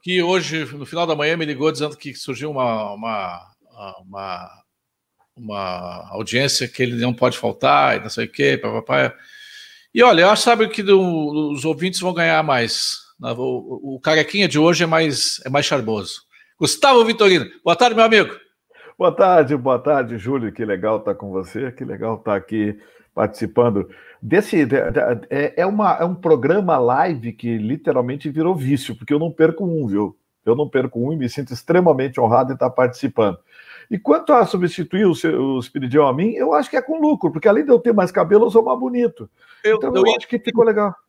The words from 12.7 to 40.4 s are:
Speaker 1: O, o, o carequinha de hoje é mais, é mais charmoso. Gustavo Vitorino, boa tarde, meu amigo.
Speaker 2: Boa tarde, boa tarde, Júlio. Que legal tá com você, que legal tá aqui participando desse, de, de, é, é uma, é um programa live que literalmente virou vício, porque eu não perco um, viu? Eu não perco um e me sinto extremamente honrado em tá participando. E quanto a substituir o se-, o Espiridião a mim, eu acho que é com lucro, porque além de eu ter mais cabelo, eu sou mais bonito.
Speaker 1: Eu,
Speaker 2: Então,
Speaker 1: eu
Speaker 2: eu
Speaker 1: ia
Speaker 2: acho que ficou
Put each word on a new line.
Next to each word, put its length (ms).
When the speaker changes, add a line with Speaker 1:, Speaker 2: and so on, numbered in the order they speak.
Speaker 1:
O, 120
o, 680
o 40
carequinha 460
de 120
hoje 260
é 20
mais, 580
é 40
mais 160
charmoso. 580
Gustavo 460
Vitorino, 420
boa 140
tarde, 180
meu 100
amigo. 300
Speaker 2:
Boa 120
tarde, 460
boa 220
tarde, 400
Júlio. 340
Que 120
legal 360
tá 140
com 160
você, 420
que 100
legal 360
tá 160
aqui 440
participando 760
desse, 460
de, 240
de, 100
é, 260
é 80
uma, 320
é 80
um 100
programa 640
live 560
que 240
literalmente 720
virou 260
vício, 400
porque 200
eu 40
não 140
perco 320
um, 220
viu? 280
Eu 100
não 140
perco 320
um 100
e 60
me 100
sinto 280
extremamente 680
honrado 320
em 40
tá 120
participando. 720
E 80
quanto 360
a 100
substituir 600
o 80
se-, 140
o 300
Espiridião 480
a 60
mim, 200
eu 200
acho 160
que 80
é 60
com 180
lucro, 320
porque 160
além 160
de 60
eu 80
ter 160
mais 180
cabelo, 320
eu 60
sou 120
mais 160
bonito. 520
Speaker 1:
Eu, 120
Speaker 2:
Então, 120
Speaker 1:
eu 140
Speaker 2:
eu 40
Speaker 1:
ia 120
Speaker 2:
acho 100
que 100
ficou 240